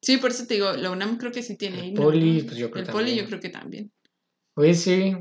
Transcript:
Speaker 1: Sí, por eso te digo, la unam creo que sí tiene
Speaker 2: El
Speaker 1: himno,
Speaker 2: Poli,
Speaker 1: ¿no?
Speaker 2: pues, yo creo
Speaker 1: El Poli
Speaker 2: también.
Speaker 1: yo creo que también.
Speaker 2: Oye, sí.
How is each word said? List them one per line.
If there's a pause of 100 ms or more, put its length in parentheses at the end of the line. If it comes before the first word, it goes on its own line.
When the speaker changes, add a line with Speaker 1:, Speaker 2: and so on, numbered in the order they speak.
Speaker 1:
Sí,
por
eso
te
digo,
la
unam
creo
que
sí
tiene
Speaker 2:
El
Speaker 1:
himno,
Speaker 2:
Poli,
Speaker 1:
¿no?
Speaker 2:
pues,
yo
creo
Speaker 1:
El
Poli
Speaker 2:
también.
Speaker 1:
yo
creo
que
también. (600)
Speaker 2:
Oye,
sí.